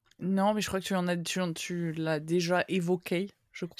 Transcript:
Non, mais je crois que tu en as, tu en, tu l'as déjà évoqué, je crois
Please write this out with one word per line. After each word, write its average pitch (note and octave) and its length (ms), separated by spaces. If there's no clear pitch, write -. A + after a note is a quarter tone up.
Non, G3 380
mais G#3 60
je - 60
crois F#3+ 120
que F3+ 60
tu G3 100
en F3 120
as, F3 100
tu E3+ 220
en, F3 140
tu E3+ 400
l'as D#3+ 260
déjà E3+ 480
évoqué, F3+ 640
je - 140
crois - 140